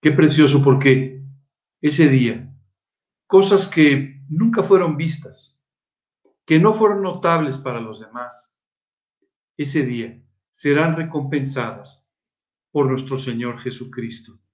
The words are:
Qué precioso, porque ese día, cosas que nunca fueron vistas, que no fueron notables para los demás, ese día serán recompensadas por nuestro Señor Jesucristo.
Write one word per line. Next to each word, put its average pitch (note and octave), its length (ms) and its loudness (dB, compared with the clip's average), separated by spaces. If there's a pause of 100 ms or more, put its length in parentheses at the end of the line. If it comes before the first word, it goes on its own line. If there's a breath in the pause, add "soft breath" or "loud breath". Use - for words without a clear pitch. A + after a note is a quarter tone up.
Qué D3+ 60 6
precioso, C#3+ 520 4
porque C3+ 600 2 (560)
ese D3 260 2
día, B2 480 0 (680)
cosas G3 400 4
que - 640 0
nunca G#3+ 320 0
fueron F3 360 2
vistas, - 680 -10 (800)
que D#3+ 140 4
no G#3+ 160 4
fueron G#3 260 0
notables E3 560 -2
para A#2+ 240 -8
los A2 200 -14
demás, - 640 -18 (920)
ese C#3+ 260 -2
día A#2 400 -8 (280)
serán D#3 440 0
recompensadas C#3 1200 -8 (540)
por C#3+ 180 0
nuestro C3 300 -4
Señor A#2+ 440 -8
Jesucristo. - 800 -14 (140)